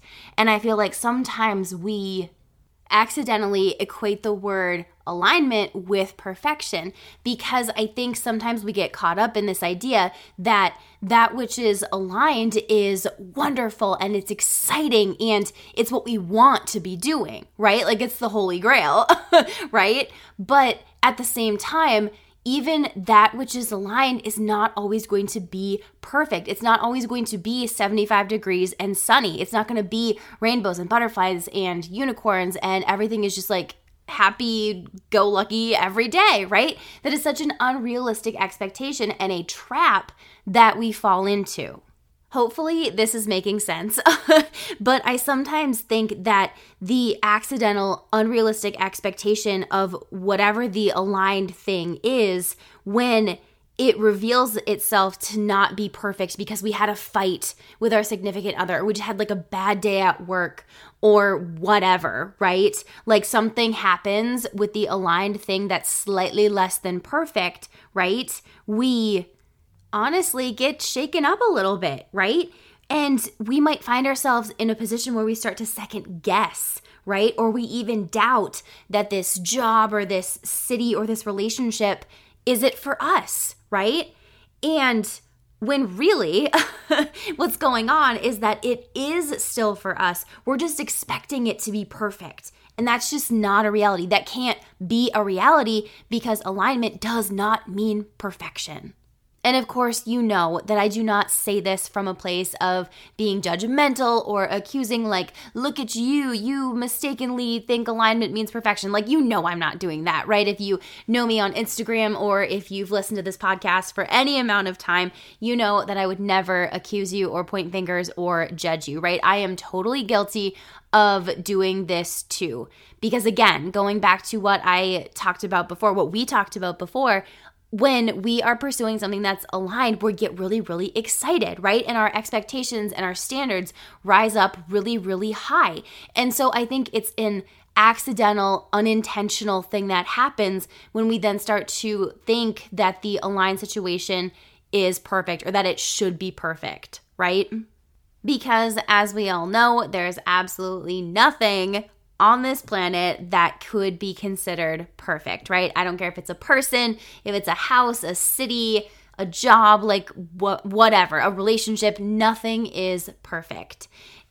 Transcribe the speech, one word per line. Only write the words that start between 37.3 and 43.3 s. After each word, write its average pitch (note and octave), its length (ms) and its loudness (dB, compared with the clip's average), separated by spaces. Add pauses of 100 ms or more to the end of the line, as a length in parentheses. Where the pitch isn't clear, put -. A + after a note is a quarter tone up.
an D4+ 180 -2
unrealistic A#3+ 800 -2
expectation G#3+ 720 -4
and F#3+ 180 -2
a F3 100 -4
trap B3 720 0 (340)
that A3 320 6
we A3+ 140 -2
fall F#3+ 340 2
into. G3+ 560 -4 (480)
Hopefully D#4+ 600 0
this A3 260 0
is G#3+ 120 -4
making G3+ 340 0